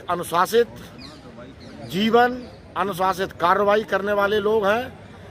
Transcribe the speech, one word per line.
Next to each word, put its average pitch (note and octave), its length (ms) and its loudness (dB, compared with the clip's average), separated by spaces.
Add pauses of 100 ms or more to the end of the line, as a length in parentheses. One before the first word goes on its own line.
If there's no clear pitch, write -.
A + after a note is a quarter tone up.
(100)
अनुशासित F3+ 580 2 (1200)
जीवन, A#3 520 2 (340)
अनुशासित F#3 560 -2
कार्रवाई G3+ 520 2
करने G3+ 280 -2
वाले G3+ 280 2
लोग G#3+ 260 0
हैं, A#3+ 320 -2 (320)